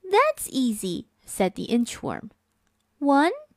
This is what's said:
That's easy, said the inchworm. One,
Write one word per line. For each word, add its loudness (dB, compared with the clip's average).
That's 0
easy, -2
said -2
the -10
inchworm. -4
One, 4